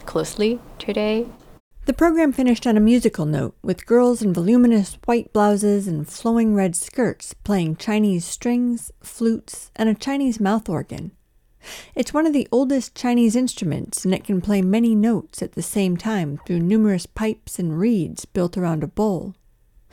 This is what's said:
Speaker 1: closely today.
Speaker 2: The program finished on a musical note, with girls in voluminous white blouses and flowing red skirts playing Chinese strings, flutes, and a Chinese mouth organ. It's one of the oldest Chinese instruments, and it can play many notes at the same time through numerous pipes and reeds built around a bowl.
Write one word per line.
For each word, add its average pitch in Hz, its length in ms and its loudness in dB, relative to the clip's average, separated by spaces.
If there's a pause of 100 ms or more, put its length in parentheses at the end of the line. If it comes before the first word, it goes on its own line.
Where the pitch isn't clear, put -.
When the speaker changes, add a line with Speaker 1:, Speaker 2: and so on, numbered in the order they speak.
Speaker 1:
closely 214 520 -2 (200)
today. 220 480 -2 (580)
Speaker 2:
The 269 80 0
program 320 400 2
finished 247 340 0
on 220 120 4
a - 20 6
musical 220 460 4
note, 143 360 -2
with - 240 -4
girls 240 360 4
in 202 100 0
voluminous 214 720 4
white 240 300 0
blouses 208 520 2
and 160 220 -4
flowing 226 460 0
red 190 220 2
skirts - 580 -4
playing 170 420 -2
Chinese 208 480 0
strings, 240 680 -2 (120)
flutes, - 760 -4
and 220 140 2
a 214 40 2
Chinese 269 460 -2
mouth 214 280 0
organ. 160 440 -6 (840)
It's - 200 -4
one 311 120 2
of 311 60 2
the 285 200 0
oldest 262 420 0
Chinese 240 400 2
instruments, - 720 -4
and 185 100 2
it - 80 -4
can 190 180 -2
play 202 220 0
many 220 320 2
notes 214 480 0
at - 100 -8
the - 100 -8
same 185 340 -2
time 170 500 -4
through 175 140 -2
numerous 202 440 2
pipes - 540 -6
and 160 200 -4
reeds 202 480 0
built 175 300 -2
around 165 280 -2
a - 20 -4
bowl. 196 480 -4 (580)